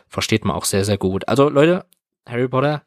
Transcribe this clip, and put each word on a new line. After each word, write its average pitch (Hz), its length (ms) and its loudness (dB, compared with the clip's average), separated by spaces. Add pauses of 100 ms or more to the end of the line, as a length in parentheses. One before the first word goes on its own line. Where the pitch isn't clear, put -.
versteht - 380 -2
man 98 100 -2
auch 90 100 -6
sehr, 98 200 0
sehr 101 120 0
gut. 95 300 -2
Also 139 220 4
Leute, 160 360 2 (420)
Harry 120 200 -4
Potter, 139 400 -2